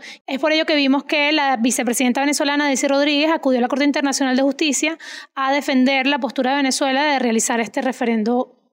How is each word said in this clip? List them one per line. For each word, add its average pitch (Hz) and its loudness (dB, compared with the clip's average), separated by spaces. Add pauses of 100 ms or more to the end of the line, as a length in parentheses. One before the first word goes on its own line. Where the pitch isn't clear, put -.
(260)
Es 269 -6
por 302 0
ello 311 2
que 320 0
vimos 277 2
que 294 0
la 277 0
vicepresidenta 247 0
venezolana, 294 0
Delcy 277 0
Rodríguez, 285 2
acudió 285 0
a - 0
la 240 0
Corte 254 0
Internacional 269 0
de 262 2
Justicia 302 0 (360)
a 269 0
defender 269 2
la 285 0
postura 254 -2
de 285 0
Venezuela 269 0
de 285 2
realizar 233 0
este 226 -4
referendo 233 -2 (180)